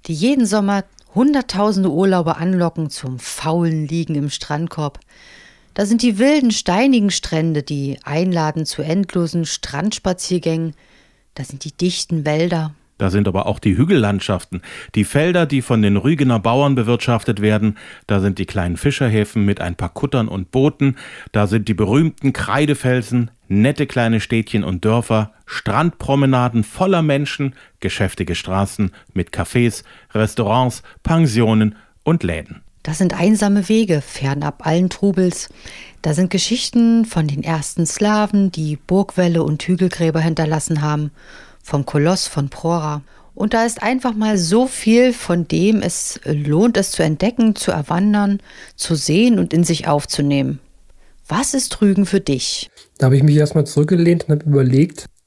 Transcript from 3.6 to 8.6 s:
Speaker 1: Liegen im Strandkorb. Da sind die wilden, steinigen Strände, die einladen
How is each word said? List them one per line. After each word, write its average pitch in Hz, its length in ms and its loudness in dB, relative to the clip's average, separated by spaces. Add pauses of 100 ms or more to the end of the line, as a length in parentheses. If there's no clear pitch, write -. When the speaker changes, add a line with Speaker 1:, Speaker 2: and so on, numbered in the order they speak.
Speaker 1:
Liegen 165 260 -4
im 147 160 -2
Strandkorb. 151 680 -6 (760)
Da 208 100 -2
sind 220 180 0
die 220 180 2
wilden, 269 320 4
steinigen 214 580 2
Strände, 160 540 -2
die 139 400 -6
einladen 160 600 -2